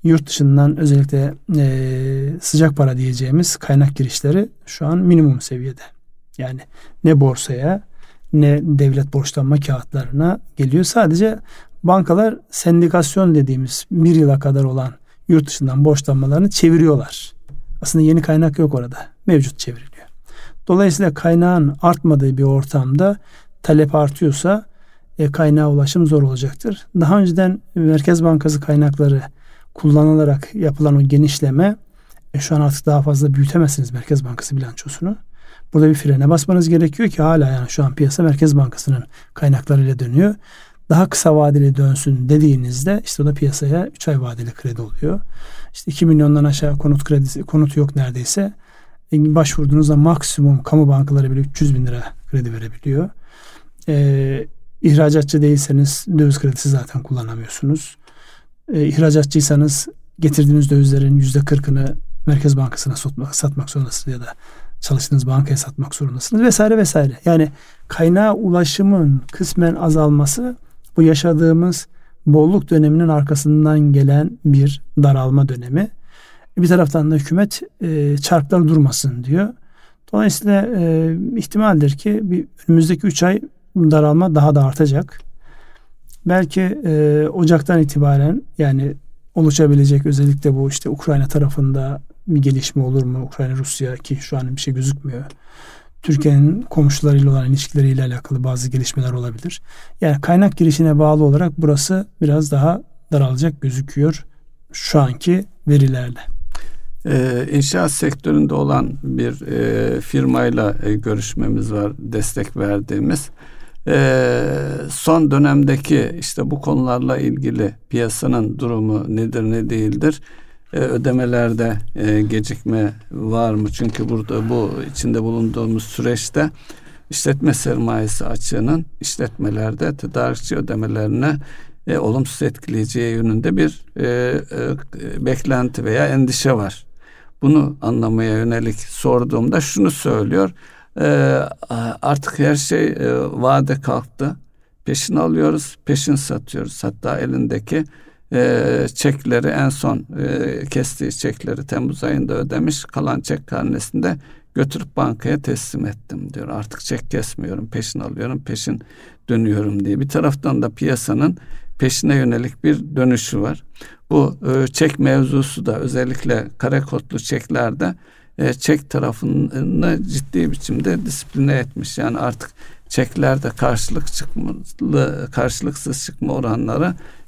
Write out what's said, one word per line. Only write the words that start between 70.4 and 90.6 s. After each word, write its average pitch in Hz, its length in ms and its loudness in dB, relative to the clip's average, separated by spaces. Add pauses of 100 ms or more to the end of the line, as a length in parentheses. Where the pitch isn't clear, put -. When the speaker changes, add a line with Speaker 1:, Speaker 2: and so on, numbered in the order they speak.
Speaker 1:
bu 170 60 6
yaşadığımız 165 840 2 (380)
bolluk 151 440 4
döneminin 156 380 4
arkasından 151 720 2
gelen 139 640 4
bir 139 360 4 (160)
daralma 135 520 4
dönemi. 131 420 -4 (640)
Bir 175 100 2
taraftan 156 440 2
da 156 40 2
hükümet, 175 460 0 (200)
e, 147 360 0
çarklar 165 500 2
durmasın 135 560 2
diyor. 185 300 0 (600)
Dolayısıyla, 208 540 2 (100)
e, 160 380 2 (220)
ihtimaldir 160 600 2
ki 208 260 -2
bir, 180 240 -2 (200)
önümüzdeki 165 400 4
üç 165 160 0
ay 190 180 2 (340)
daralma 156 600 4
daha 147 200 6
da 143 80 4
artacak. 143 580 0 (1040)
Belki, 185 360 0
e, 151 680 2
Ocak'tan 165 520 2
itibaren 143 600 2 (160)
yani 139 380 0 (400)
oluşabilecek 143 720 4
özellikle 143 500 2
bu 135 140 -2